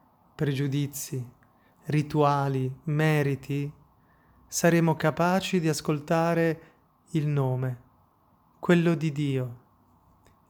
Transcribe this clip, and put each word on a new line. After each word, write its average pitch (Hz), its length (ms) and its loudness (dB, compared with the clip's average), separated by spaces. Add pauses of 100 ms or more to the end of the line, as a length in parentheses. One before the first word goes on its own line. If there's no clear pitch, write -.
(340)
pregiudizi, 139 880 -4 (600)
rituali, 143 880 0 (120)
meriti, 143 880 0 (760)
saremo 165 480 2
capaci 180 640 0
di 160 80 0
ascoltare 165 920 0 (500)
il 151 160 0
nome, 131 540 -2 (760)
quello 170 360 4
di 156 160 -2
Dio, 131 480 -4 (920)